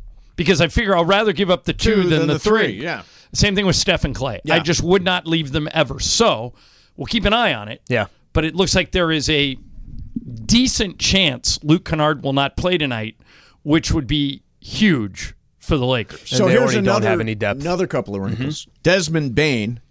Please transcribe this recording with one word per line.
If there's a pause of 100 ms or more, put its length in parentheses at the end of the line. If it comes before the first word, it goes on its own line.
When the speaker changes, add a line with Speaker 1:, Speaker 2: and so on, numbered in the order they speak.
(360)
Speaker 1:
Because
I
figure
I'll
rather
give
up
the
two
Speaker 2:
Two
Speaker 1:
than
Speaker 2:
than
Speaker 1:
the
Speaker 2:
the
Speaker 1:
three.
Speaker 2:
three,
yeah. (300)
Speaker 1:
Same
thing
with
Steph
and
Clay.
Speaker 2:
Yeah.
Speaker 1:
I
just
would
not
leave
them
ever.
So (440)
we'll
keep
an
eye
on
it.
Speaker 3:
Yeah. (260)
Speaker 1:
But
it
looks
like
there
is
a (880)
decent
chance
Luke
Kennard
will
not
play
tonight, (460)
which
would
be (160)
huge (260)
for
the
Lakers.
Speaker 3:
And
Speaker 2:
So
Speaker 3:
they
Speaker 2:
here's
Speaker 3:
already
Speaker 2:
another,
Speaker 3:
don't
have
any
depth.
Speaker 2:
another
couple
of
wrinkles.
Speaker 3:
Mm-hmm. (120)
Speaker 2:
Desmond
Bane